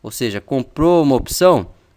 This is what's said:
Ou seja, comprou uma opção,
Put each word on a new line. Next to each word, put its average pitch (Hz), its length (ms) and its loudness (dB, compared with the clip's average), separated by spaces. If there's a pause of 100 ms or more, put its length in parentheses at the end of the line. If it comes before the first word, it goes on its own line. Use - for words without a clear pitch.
Ou 107 80 -14
seja, 104 300 -6
comprou 151 640 0
uma 135 100 2
opção, 127 560 0 (260)